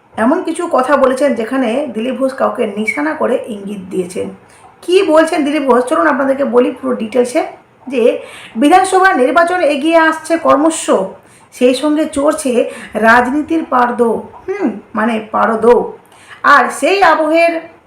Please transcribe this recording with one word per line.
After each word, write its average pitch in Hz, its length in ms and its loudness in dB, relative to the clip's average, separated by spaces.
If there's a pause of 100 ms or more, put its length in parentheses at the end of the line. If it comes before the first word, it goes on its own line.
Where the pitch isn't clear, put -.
(160)
এমন 262 260 0
কিছু 339 300 -6
কথা 269 240 0
বলেছেন, 262 380 0
যেখানে 254 600 -4
দিলীপ 233 240 -4
ঘোষ 262 160 -2
কাউকে 214 320 -2
নিশানা 247 480 -4
করে 226 320 -2
ইঙ্গিত 202 320 -10 (120)
দিয়েছেন। 185 380 -6 (540)
কি 370 200 2
বলছেন 320 420 2
দিলীপ 294 180 -2
ঘোষ, 247 220 2
চলুন 320 220 0
আপনাদেরকে 269 380 0
বলি 247 260 2
পুরো 262 240 -6
ডিটেলসে, 247 480 -2 (460)
যে 247 300 2 (380)
বিধানসভা 370 560 4
নির্বাচন 339 480 2
এগিয়ে 302 360 2
আসছে 320 400 2
ক্রমশ, 302 540 0 (600)
সেই 254 220 2
সঙ্গে 302 300 0
চড়ছে 277 640 -2 (240)
রাজনীতির 247 720 2
পারদো, 233 580 0 (260)
হুম, 381 220 -2 (240)
মানে 220 360 -4
পারদো। 214 640 2 (500)
আর 254 280 4
সেই 381 320 0
আবহের 330 580 2 (260)